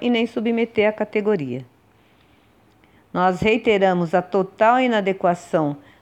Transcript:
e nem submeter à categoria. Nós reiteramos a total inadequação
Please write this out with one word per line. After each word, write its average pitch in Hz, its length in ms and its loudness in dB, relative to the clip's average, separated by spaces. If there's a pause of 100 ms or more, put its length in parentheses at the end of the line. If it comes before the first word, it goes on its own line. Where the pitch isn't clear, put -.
e 240 80 -2
nem 233 180 0
submeter 226 600 -2
à 214 40 0
categoria. 202 720 -4 (1500)
Nós 180 280 0
reiteramos 190 760 2
a 180 80 2
total 214 580 0
inadequação 185 960 -2 (260)